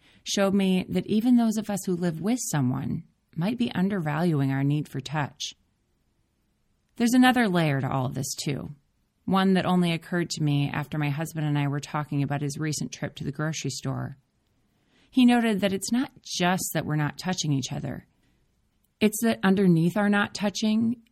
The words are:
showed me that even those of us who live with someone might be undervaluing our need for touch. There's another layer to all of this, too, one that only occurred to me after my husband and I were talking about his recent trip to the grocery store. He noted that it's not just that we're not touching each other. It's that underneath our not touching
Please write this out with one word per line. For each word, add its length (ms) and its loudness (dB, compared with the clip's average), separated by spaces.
showed 300 0
me 360 2
that 180 -4
even 300 4
those 200 2
of 120 -6
us 160 -4
who 100 0
live 240 -2
with 200 -2
someone 520 -2
might 220 -2
be 140 -2
undervaluing 800 0
our 120 0
need 260 0
for 100 -8
touch. 540 -6
There's 160 2
another 340 6
layer 320 2
to 100 -2
all 160 -2
of 80 -4
this, 220 -6
too, 400 -6
one 300 2
that 120 2
only 280 2
occurred 380 -4
to 120 -4
me 260 2
after 280 -6
my 120 0
husband 380 -4
and 100 0
I 100 0
were 120 -2
talking 440 -4
about 180 -2
his 180 -6
recent 320 -4
trip 240 -8
to 80 -10
the 80 -6
grocery 400 -6
store. 460 -8
He 140 6
noted 360 4
that 120 0
it's 180 -4
not 200 -2
just 520 -2
that 120 -2
we're 100 -2
not 220 -2
touching 340 -4
each 200 -2
other. 340 -8
It's 240 2
that 180 2
underneath 560 4
our 120 2
not 260 0
touching 640 0